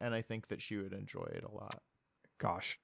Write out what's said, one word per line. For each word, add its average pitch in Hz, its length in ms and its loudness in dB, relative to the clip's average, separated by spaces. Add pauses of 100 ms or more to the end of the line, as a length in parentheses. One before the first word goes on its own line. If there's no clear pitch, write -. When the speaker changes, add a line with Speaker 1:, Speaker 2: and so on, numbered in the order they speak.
Speaker 1:
and 120 120 4
I 113 80 4
think 110 280 -2
that - 120 0
she - 140 0
would 98 160 0
enjoy 98 420 -4
it - 120 -2
a - 80 -8
lot. - 280 -6 (580)
Speaker 2:
Gosh, 92 440 4